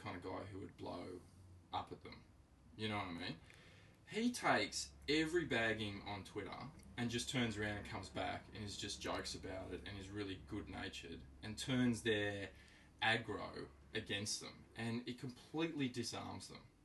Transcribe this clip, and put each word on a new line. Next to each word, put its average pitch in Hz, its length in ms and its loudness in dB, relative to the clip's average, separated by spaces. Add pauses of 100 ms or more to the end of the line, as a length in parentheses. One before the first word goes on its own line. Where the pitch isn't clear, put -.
kind 101 120 -4
of 90 80 -6
guy 92 160 -4 (120)
who 95 80 -6
would - 180 -8
blow 90 220 -4 (760)
up - 180 0
at - 120 -10
them. - 120 -12 (640)
You 107 120 0
know 107 60 2
what 101 100 2
I 90 80 -4
mean? 87 220 -4 (760)
He 226 220 4
takes - 580 4 (180)
every 156 380 6
bagging 110 560 4 (120)
on 98 100 -4
Twitter 95 260 -4 (480)
and 120 120 4
just 117 200 2
turns 117 280 4
around 104 200 2
and 92 120 -6
comes 101 200 -4
back 95 340 -2 (120)
and 104 100 -4
is 101 120 -4
just - 240 -4
jokes - 340 -2
about 92 360 -6
it 87 180 -4
and 101 100 -6
is 95 100 -8
really 98 300 -2 (100)
good-natured 95 680 -6 (240)
and 107 140 -4
turns 123 440 4
their 104 480 2 (540)
aggro 95 600 2 (300)
against 104 460 0
them, - 100 -8 (260)
and 113 280 2
it 123 140 -6
completely 143 680 0
disarms 98 600 -4
them. - 120 -14 (260)